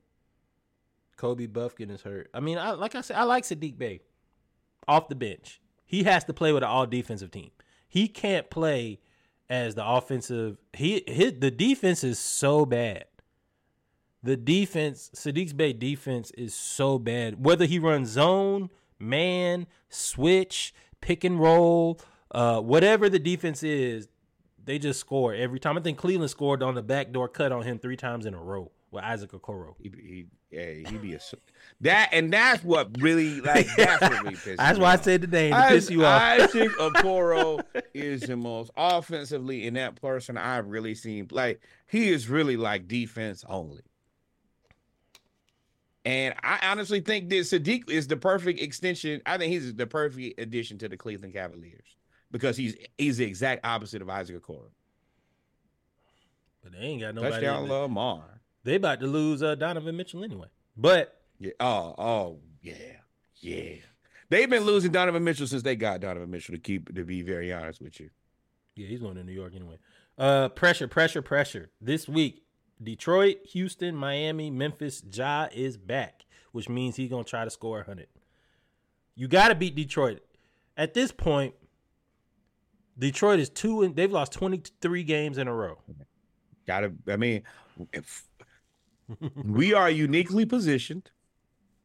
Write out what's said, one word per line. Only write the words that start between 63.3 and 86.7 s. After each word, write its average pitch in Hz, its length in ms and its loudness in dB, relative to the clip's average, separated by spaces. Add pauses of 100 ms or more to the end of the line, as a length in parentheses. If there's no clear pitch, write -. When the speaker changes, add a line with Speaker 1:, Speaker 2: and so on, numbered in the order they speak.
Speaker 2:
Yeah. 82 340 -10 (540)
They've 226 200 4
been 240 160 2
losing 196 280 4
Donovan 175 320 2
Mitchell 143 220 0
since 127 160 -4
they 131 140 0
got 104 240 -4
Donovan 87 300 -8
Mitchell, 87 240 -12
to 82 60 -10
keep, 90 340 -6
to 90 100 -8
be 90 180 -8
very 90 300 -6
honest 80 280 -12
with - 200 -20
you. 76 100 -20 (640)
Speaker 1:
Yeah, 101 140 -16
he's 120 120 -10
going 98 160 -12
to 90 80 -14
New 92 80 -14
York 92 220 -12
anyway. 85 240 -18 (380)
Uh, 135 320 2
pressure, 170 400 0
pressure, 160 340 0
pressure. 143 480 -2 (100)
This 147 280 -4
week, 147 360 -2 (380)
Detroit, 185 560 2 (120)
Houston, 180 460 -6
Miami, 151 540 -4
Memphis, 143 520 -6 (100)
Ja 143 400 -2
is 127 240 -6
back, 104 480 -8 (280)
which 113 160 -10
means 123 280 -4
he's 131 140 -6
gonna 123 120 -6
try 113 220 -8
to 113 60 -8
score 113 300 -10
a 101 40 -14
hundred. 92 240 -16 (1080)
You 127 140 -8
gotta 196 260 8
beat 160 220 -2
Detroit. 139 440 -2 (560)
At 160 160 -2
this 254 200 0
point, 143 420 0 (1400)
Detroit 156 400 4
is 139 120 0
two 220 320 0
and 175 120 2
they've 185 160 2
lost 156 220 -2
twenty-three 180 720 -4
games 151 340 -2
in 131 80 -2
a 120 80 -4
row. 95 240 -6 (880)
Speaker 2:
Gotta, 98 260 -2 (140)